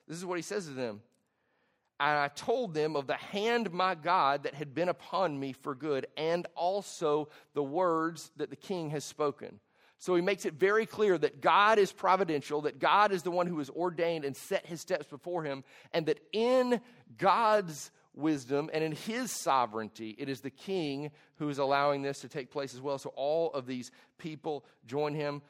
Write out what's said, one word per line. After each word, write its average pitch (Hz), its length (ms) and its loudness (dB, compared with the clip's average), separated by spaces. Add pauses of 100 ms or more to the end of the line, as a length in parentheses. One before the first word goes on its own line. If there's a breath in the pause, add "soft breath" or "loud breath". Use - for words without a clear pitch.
This 160 100 -10
is 180 60 -12
what 180 140 -4
he 160 40 -6
says 196 240 -6
to 143 60 -12
them. 117 300 -6 (960)
"And 147 200 2
I 143 100 2
told 233 460 -2
them 156 200 0
of 139 120 -2
the 139 80 -2
hand 208 580 -2
my 185 220 2
God 147 480 2
that 143 100 -4
had 143 220 -10
been 175 160 0
upon 170 500 -2
me 135 140 -6
for 147 200 -8
good, 135 400 -2
and 165 400 0
also 165 760 -2 (240 loud breath)
the 147 80 0
words 160 720 0
that 147 140 -6
the 135 60 -14
king 170 340 -6
has 151 120 -4
spoken." 131 580 -4 (380 soft breath)
So 180 160 0
he 175 60 6
makes 190 240 2
it 160 80 -2
very 202 320 4
clear 202 320 2
that 143 240 0
God 202 380 6
is 196 120 6
providential, 165 680 2
that 143 180 -2
God 196 340 6
is 175 100 0
the 175 80 -4
one 175 160 2
who 175 140 -2
has 135 100 -6
ordained 170 560 -2
and 135 100 -6
set - 300 -4
his 170 160 -10
steps 151 240 -4
before 170 360 -6
him, 139 220 -4 (260 loud breath)
and 165 140 0
that 147 160 2 (140)
in 247 480 4 (340 loud breath)
God's 190 760 4 (220 soft breath)
wisdom 143 600 0
and 156 100 0
in 156 80 -2
his 220 380 -6
sovereignty, 110 880 -2
it 139 100 -8
is 131 140 -6
the 135 80 -8
king 151 600 -6 (260 soft breath)
who 151 120 -6
is 139 100 -4
allowing 139 440 2
this 139 180 -6
to 127 80 -14
take 131 220 -10
place 139 240 -8
as 123 80 -14
well. 139 160 -4
So 139 180 -12
all 151 380 0
of 131 120 -6
these 127 240 -8 (280 loud breath)
people 151 480 -8 (180 soft breath)
join 147 300 -2
him. 147 360 -4